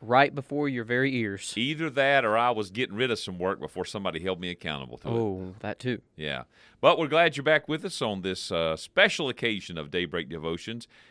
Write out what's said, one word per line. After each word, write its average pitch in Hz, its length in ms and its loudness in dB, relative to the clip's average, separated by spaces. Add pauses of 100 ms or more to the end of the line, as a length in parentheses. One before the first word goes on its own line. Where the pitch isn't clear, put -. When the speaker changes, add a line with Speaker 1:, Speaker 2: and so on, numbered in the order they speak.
Speaker 1:
right 131 340 4
before 143 340 -4
your 123 140 -4
very 127 320 0
ears. 104 420 -4
Speaker 2:
Either 151 340 -2
that 139 340 4
or 107 120 4
I 120 140 4
was 107 220 -2
getting 101 240 -4
rid 123 160 0
of 107 80 -2
some 90 180 -8
work 92 220 0
before 82 240 -4
somebody 95 340 -4
held 90 220 -4
me 90 100 -6
accountable 71 480 -8
to - 100 -12
it. 117 40 -2
Speaker 1:
Oh, 95 480 -4
that 104 180 -8
too. 123 240 -4 (140)
Speaker 2:
Yeah. 71 260 -6 (380)
But 151 180 6
we're 160 80 0
glad 156 300 4
you're 143 80 -4
back 151 240 4
with 156 160 -4
us 185 180 -6
on 101 200 -2
this, 92 280 -4
uh, 82 240 2
special 180 540 2
occasion 107 500 -4
of 73 140 -10
Daybreak 87 360 -2
Devotions. 85 600 -6 (220)